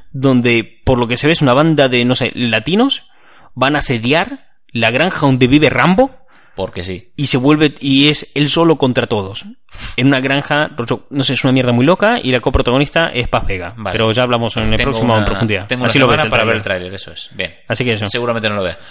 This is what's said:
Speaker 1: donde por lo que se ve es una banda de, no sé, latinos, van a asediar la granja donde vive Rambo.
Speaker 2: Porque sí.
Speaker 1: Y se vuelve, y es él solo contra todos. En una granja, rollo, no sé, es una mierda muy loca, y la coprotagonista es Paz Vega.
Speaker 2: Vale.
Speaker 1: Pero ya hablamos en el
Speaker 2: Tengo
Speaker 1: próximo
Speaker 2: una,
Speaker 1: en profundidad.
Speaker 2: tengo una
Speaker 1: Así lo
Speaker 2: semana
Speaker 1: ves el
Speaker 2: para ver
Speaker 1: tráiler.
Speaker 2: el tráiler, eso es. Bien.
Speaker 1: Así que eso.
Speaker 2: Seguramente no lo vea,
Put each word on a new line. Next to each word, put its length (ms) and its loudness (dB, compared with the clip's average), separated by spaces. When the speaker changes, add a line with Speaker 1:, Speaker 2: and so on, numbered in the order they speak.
Speaker 1:
donde 720 0
por 140 2
lo 80 0
que 120 -4
se 80 -2
ve 80 2
es 80 -2
una 120 4
banda 340 4
de, 180 2
no 80 2
sé, 200 -2
latinos, 720 -2
van 220 0
a 40 0
asediar 680 -2
la 220 -2
granja 360 0
donde 200 4
vive 240 4
Rambo. 460 2
Speaker 2:
Porque 280 -8
sí. 320 -12
Speaker 1:
Y 100 -2
se 120 2
vuelve, 420 2
y 280 2
es 260 -2
él 140 0
solo 280 2
contra 300 0
todos. 400 -6
En 120 2
una 120 2
granja, 560 -2
rollo, 340 -6
no 120 -2
sé, 120 0
es 100 -2
una 80 2
mierda 200 2
muy 140 2
loca, 360 2
y 100 -2
la 80 2
coprotagonista 760 0
es 140 -2
Paz 180 -2
Vega. 300 -6
Speaker 2:
Vale. 200 -8
Speaker 1:
Pero 160 2
ya 120 0
hablamos 320 -2
en 80 -2
el 120 2
Speaker 2:
Tengo 140 0
Speaker 1:
próximo 240 0
Speaker 2:
una, 60 2
Speaker 1:
en 60 0
profundidad. 420 -2
Speaker 2:
tengo 140 -4
una 60 0
Speaker 1:
Así 100 2
lo 80 4
Speaker 2:
semana 100 2
Speaker 1:
ves 80 2
el 60 -4
Speaker 2:
para 140 2
ver 180 -2
Speaker 1:
tráiler. 300 -6
Speaker 2:
el 0 -
tráiler, 20 -12
eso 180 -16
es. 240 -18
Bien. 180 -8
Speaker 1:
Así 160 -2
que 80 0
eso. 160 -4
Speaker 2:
Seguramente 420 -4
no 60 -4
lo 80 -2
vea, 140 -6